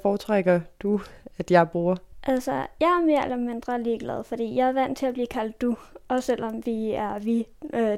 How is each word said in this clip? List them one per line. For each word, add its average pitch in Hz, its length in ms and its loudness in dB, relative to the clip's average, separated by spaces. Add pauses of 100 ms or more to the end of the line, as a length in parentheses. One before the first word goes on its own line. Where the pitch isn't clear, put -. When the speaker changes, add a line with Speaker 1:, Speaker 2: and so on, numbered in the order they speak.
Speaker 1:
foretrækker 196 600 2 (200)
du, 202 180 0 (380)
at 175 140 -4
jeg 170 180 8
bruger? 175 260 0 (320)
Speaker 2:
Altså, 262 240 0
jeg 330 500 0
er 330 40 2
mere 294 180 4
eller 254 140 -4
mindre 240 440 -4
ligeglad, 233 420 -4
fordi 226 320 -6
jeg 254 120 4
er 262 40 4
vant 262 260 0
til 269 80 -2
at 247 80 0
blive 247 140 -2
kaldt 220 340 -6
du, 240 140 2 (320)
også 254 180 0
selvom 226 400 -2
vi 220 260 -2
er 208 280 -4
vi, 226 280 0 (260)
øh, 220 240 0